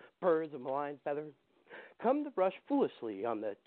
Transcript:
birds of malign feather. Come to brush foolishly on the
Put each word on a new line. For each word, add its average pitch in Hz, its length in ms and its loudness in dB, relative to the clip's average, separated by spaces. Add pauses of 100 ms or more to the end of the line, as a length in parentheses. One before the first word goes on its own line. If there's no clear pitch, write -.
(200)
birds 160 340 2
of 131 80 -10
malign 143 420 -4
feather. 147 220 -4 (760)
Come 277 220 4
to 294 80 -8
brush 185 220 2 (140)
foolishly 120 580 0
on 113 160 -2
the 104 140 -4 (120)